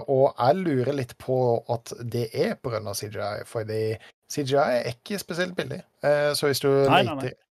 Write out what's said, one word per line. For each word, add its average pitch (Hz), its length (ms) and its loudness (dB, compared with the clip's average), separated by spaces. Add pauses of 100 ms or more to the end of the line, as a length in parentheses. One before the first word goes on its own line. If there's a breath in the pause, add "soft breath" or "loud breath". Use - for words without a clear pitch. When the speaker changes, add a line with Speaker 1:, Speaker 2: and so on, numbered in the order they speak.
Speaker 1:
og 135 300 4
jeg 127 200 6
lurer 143 360 0
litt 135 240 -6
på 127 500 0
at 120 240 -4 (160)
det 117 280 -4
er 202 200 0
på - 160 -8
grunn 104 160 -4
av 101 80 -6
C 104 140 -8
G 107 100 -10
I, 101 240 -6
fordi 110 540 -4 (320 loud breath)
C 147 140 -4
G 131 120 0
I 147 280 4
er 120 100 -6
ikke - 260 -8
spesielt 180 360 -6
billig. 131 280 -8 (200)
Eh, 147 300 2
så 147 140 0
hvis 139 140 0
du 143 60 0 (200)
Speaker 2:
Nei, 160 160 6
nei, 151 120 -2
nei. 131 80 -8
Speaker 1:
leter 127 120 -8 (180)